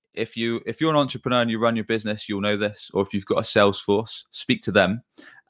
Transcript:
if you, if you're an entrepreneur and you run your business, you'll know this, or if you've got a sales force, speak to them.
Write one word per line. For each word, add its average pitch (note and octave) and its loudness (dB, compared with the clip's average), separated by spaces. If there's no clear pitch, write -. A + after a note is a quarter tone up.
if A2+ -6
you, A2+ -2
if - -8
you're D#3+ 2
an D#3 2
entrepreneur B2+ 0
and A#2 0
you A2+ -2
run A#2 2
your A2 -4
business, G#2+ -4
you'll G2+ -4
know G#2 0
this, G#2 -4
or G2 2
if - -8
you've G2 -4
got G2 0
a F#2 2
sales G2+ 4
force, - -2
speak - -2
to - -4
them. G2 4